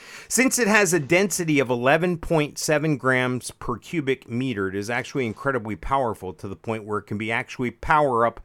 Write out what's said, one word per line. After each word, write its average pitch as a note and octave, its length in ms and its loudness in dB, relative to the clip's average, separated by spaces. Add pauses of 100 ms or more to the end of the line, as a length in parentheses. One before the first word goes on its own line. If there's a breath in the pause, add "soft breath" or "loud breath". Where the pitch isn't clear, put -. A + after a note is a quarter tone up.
(280 loud breath)
Since B3+ 300 2
it A#3 100 2
has G3+ 240 4
a F3+ 80 4
density D#3+ 600 2
of B2 100 2
eleven D#3 480 2
point D#3 400 0
seven D3+ 400 0
grams B2+ 540 0
per - 260 -6
cubic C3+ 500 -4
meter, A#2 400 -2
it F#2+ 80 -6
is G2+ 140 -6
actually B2 380 -4
incredibly G#2+ 480 -4
powerful G#2+ 580 -2
to - 140 -12
the F#2+ 80 -10
point A2 280 -6
where G#2 140 -4
it G2+ 60 -8
can G#2 160 -6
be A2 120 -4
actually B2 380 -4
power C3+ 560 2
up A#2 200 -2